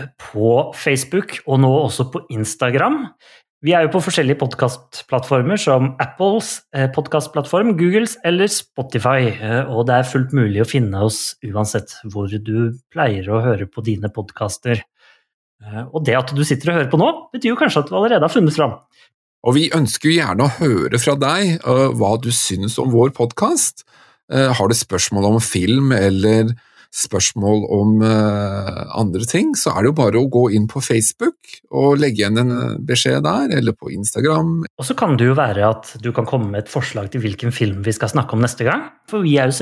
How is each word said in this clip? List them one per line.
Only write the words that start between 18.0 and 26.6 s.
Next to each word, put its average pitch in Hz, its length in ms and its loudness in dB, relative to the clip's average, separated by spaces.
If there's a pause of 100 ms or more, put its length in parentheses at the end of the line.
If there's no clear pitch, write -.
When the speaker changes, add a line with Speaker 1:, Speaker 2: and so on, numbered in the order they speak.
Speaker 1:
har - 80 -2
funnet 165 180 4
fram. 131 280 -2 (680)
Speaker 2:
Og 123 80 4
vi 156 160 2
ønsker 156 400 2
jo 165 80 4
gjerne 110 260 0
å 139 140 0
høre 117 420 2
fra 143 140 2
deg, 160 480 0
eh, 127 320 2
hva 113 260 0
du 117 140 -6
synes 98 480 -2
om 131 80 0
vår 123 240 4
podcast. - 680 -2 (480)
Eh, 131 200 2
har 101 160 2
du 113 60 2
spørsmål 98 500 -2 (100)
om 113 60 4
film 120 520 2
eller 107 600 2 (420)